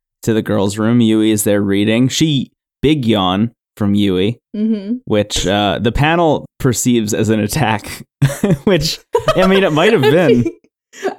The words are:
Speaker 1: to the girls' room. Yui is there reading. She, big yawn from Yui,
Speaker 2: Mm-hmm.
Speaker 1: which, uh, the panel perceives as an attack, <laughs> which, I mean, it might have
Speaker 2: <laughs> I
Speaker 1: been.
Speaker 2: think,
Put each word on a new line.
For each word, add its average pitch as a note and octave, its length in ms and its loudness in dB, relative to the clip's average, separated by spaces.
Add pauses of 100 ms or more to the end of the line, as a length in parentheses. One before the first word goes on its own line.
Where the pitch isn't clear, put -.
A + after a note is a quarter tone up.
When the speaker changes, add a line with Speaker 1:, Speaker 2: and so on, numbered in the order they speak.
(220)
Speaker 1:
to A#2 100 0
the G#2+ 100 0
girls' G#2 360 -2
room. A#2 220 2
Yui A2 300 2
is G#2+ 140 0
there G#2 180 2
reading. G#2+ 460 0
She, D3+ 420 -2 (320)
big C#3+ 220 0
yawn G#2 480 0 (240)
from G2+ 180 0
Yui, G2+ 460 0 (160)
Speaker 2:
Mm-hmm. G#3+ 480 -4
Speaker 1:
which, G#2 420 -2
uh, G2+ 340 0
the A2+ 120 0
panel D#3+ 540 0 (120)
perceives A#2 560 0
as G#2+ 140 0
an A2 120 0
attack, G#2+ 640 -4 (160)
<laughs> D3 440 -2
which, E3 340 0 (380)
I F3 100 2
mean, F#3+ 180 4
it D#3 80 0
might E3+ 200 2
have E3+ 120 2
Speaker 2:
<laughs> - 0 -
I G#4+ 60 4
Speaker 1:
been. D3+ 320 2
Speaker 2:
think, E4 120 -4 (640)